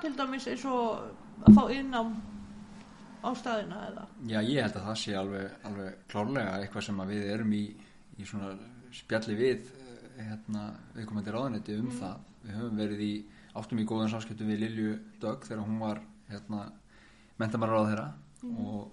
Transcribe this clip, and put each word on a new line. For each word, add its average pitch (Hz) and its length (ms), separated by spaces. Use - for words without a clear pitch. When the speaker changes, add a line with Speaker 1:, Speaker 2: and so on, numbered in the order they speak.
Speaker 1:
til 311 160
dæmis 269 300
eins 247 180
og 240 440
að 214 140
fá 269 80
iðnnám 254 400
á - 180
staðina, 208 540
eða? - 160
Speaker 2:
Já, 110 200
ég 135 160
held 104 160
að 95 80
það 107 160
sé 104 160
alveg, 98 460
alveg 98 340
klárlega 107 540
eitthvað 101 240
sem 98 160
að 95 120
við 101 200
erum 110 180
í, 104 120
í 101 100
svona 98 240
spjalli 110 440
við, 123 380
eh, - 480
hérna, 107 460
viðkomandi 107 400
ráðuneyti 110 460
um 123 100
Speaker 1:
Mm. 120 80
Speaker 2:
það. 92 180
Við 104 100
höfum 110 240
verið 104 240
í, 104 100
áttum 110 240
í 107 60
góðum 110 240
samskiptum 110 380
við 107 120
Lilju 110 320
Dögg 113 240
þegar 107 220
hún 110 140
var, 107 200
hérna, 104 420
menntamálaráðherra 110 760
Speaker 1:
Mhm. 113 240
Speaker 2:
og, 104 260